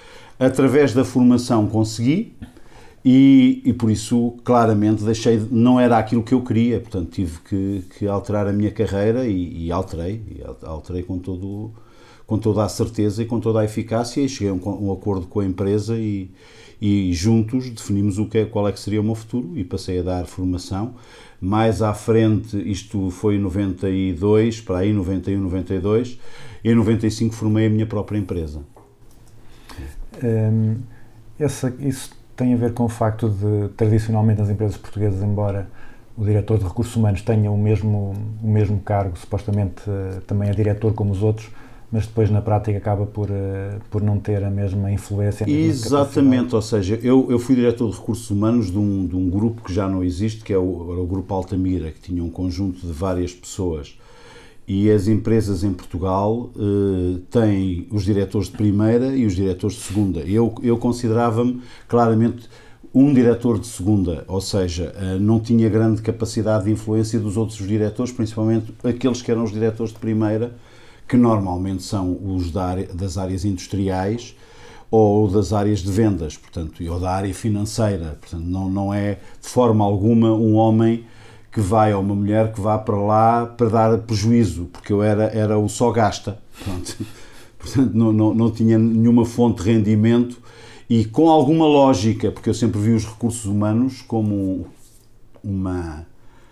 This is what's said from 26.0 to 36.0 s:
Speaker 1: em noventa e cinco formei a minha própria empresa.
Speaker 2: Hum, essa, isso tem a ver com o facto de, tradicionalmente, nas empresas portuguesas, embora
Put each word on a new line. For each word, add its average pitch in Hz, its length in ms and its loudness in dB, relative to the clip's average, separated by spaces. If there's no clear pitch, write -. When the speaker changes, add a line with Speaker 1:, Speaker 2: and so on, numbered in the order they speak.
Speaker 1:
em 117 120 4
noventa 113 320 2
e 107 40 0
cinco 110 240 -2
formei 110 320 0
a 107 40 2
minha 107 160 0
própria 104 320 -6
empresa. 80 420 -6
Speaker 2:
Hum, 110 540 2
essa, 135 420 -2
isso 135 300 -4
tem 123 160 2
a 123 60 2
ver 113 160 0
com 120 100 0
o 113 60 0
facto 110 400 0
de, 104 400 0
tradicionalmente, 107 720 2
nas 101 100 0
empresas 101 260 -2
portuguesas, 101 460 -2
embora 101 480 -2